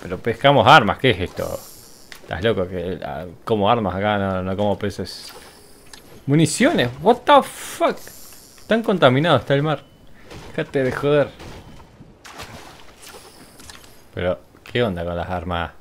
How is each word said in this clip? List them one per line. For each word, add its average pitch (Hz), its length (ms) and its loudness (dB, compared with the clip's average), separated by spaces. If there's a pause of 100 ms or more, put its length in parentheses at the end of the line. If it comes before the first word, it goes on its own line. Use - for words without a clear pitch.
Pero 90 140 -8
pescamos 120 480 4
armas, 131 320 6
¿qué 131 100 2
es 95 100 0
esto? - 400 -6 (640)
¿Estás - 220 -10
loco? 98 240 0
Que, 90 360 -6
ah, 73 220 -8 (180)
como 104 260 0
armas 107 260 2
acá, 104 220 0
no, 95 260 -2
no 95 140 -4
como 101 200 0
peces. - 540 -10 (920)
Municiones, 160 640 2 (120)
what 220 240 4
the 285 180 8
fuck? - 540 -4 (680)
Tan 226 140 0
contaminado 151 560 4
está - 160 -2
el 139 100 2
mar. 151 200 -2 (680)
Déjate 143 340 -4
de 127 80 0
joder. 143 380 0 (2750)
Pero, 90 260 -4 (240)
¿qué - 180 -4
onda 92 220 -2
con 87 120 -6
las 85 140 -6
armas? 87 520 -6